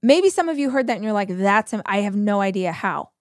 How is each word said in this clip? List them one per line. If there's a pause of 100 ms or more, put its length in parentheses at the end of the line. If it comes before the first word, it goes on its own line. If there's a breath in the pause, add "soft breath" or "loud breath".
Maybe
some
of
you
heard
that
and
you're
like,
"That's,
am-,
I
have
no
idea
how." (120)